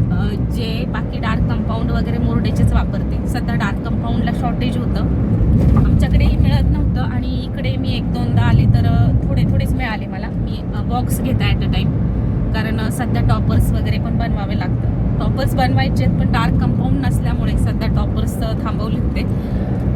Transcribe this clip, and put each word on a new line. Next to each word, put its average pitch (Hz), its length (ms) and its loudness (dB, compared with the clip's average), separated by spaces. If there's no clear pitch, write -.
अ, - 380 -2
जे 220 380 -4
बाकी - 300 -4
डार्क - 240 -2
कंपाऊंड - 480 -2
वगैरे - 280 0
मोरडेचेच - 540 2
वापरते. - 540 0
सध्या - 280 -2
डार्क - 240 -2
कंपाऊंडला - 520 -2
शॉर्टेज - 360 -2
होतं, - 540 0
आमच्याकडेही - 600 4
मिळत - 340 4
नव्हतं - 300 0
आणि 254 440 -2
इकडे - 320 -4
मी - 120 -4
एक - 240 -2
दोनदा 233 300 0
आले 226 220 4
तर, - 220 4
अ, - 420 2
थोडे - 140 2
थोडेच - 300 2
मिळाले 240 340 -4
मला. 196 220 -6
मी, - 280 -4
अ, - 80 -4
बॉक्स - 380 -2
घेते - 340 2
at - 60 2
a - 60 0
time, - 240 0
कारण, 226 260 -2
अ, 226 100 -2
सध्या 233 380 -2
टॉपर्स - 440 2
वगैरे - 260 0
पण - 200 -2
बनवावे - 400 -2
लागतं. - 640 -2
टॉपर्स 262 340 0
बनवायचे 262 500 2
आहेत, - 160 2
पण - 120 0
डार्क - 220 2
कंपाऊंड - 520 0
नसल्यामुळे - 520 0
सध्या - 300 0
टॉपर्स, - 480 -2
अ, - 160 -2
थांबवले - 360 -2
होते, - 220 -2